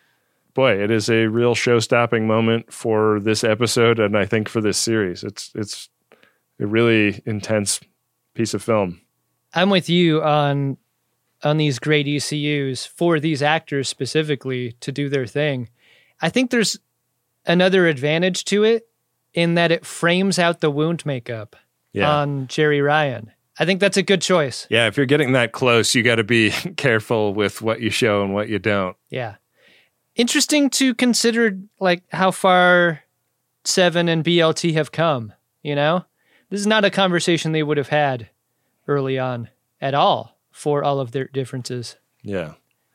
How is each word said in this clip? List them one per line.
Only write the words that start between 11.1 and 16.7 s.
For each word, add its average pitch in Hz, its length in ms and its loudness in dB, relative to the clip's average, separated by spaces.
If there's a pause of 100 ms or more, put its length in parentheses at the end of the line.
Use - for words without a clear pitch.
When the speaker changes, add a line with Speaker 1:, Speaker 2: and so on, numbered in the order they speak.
Speaker 2:
on 151 140 0
these 147 220 0
great 151 280 0
E 147 120 -2
C 151 180 -6 (340)
Us 123 140 -8
for 170 340 0
these 147 240 -2
actors 147 460 -2
specifically 131 880 -4
to - 120 -10
do 143 180 -4
their 135 160 -2
thing. 135 420 -4 (540)
I 165 80 0
think 247 200 0
there's 226 300 0 (680)